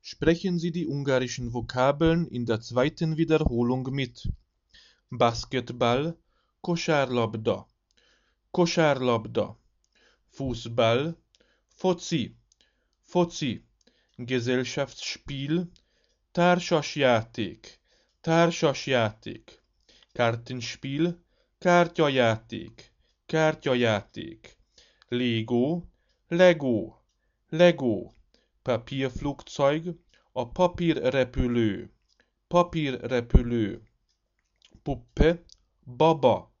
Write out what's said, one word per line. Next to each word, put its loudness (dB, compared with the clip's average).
Sprechen -2
Sie -4
die -6
ungarischen -4
Vokabeln 0
in -6
der 0
zweiten -2
Wiederholung 0
mit. -6
Basketball, 0
Kosárlabda. -2
Kosárlabda. 0
Fußball, -2
foci. -2
Foci. -2
Gesellschaftsspiel, -4
társasjáték. 0
Társasjáték. 0
Kartenspiel, -4
kártyajáték. 0
Kártyajáték. -2
Lego, -2
Lego. 2
Lego. 4
Papierflugzeug, -4
a -6
papírrepülő. 0
Papírrepülő. 0
Puppe, 2
baba. 4